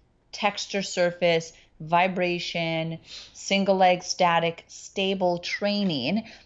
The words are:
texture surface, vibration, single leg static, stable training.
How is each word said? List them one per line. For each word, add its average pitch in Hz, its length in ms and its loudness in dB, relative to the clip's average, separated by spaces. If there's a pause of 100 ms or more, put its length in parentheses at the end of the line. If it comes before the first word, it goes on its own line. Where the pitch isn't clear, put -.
(320)
texture 202 520 -2
surface, 175 720 0 (260)
vibration, 170 1200 0 (340)
single 196 420 0
leg 180 280 4
static, 170 640 2
stable 190 720 -2
training. 196 880 -2 (180)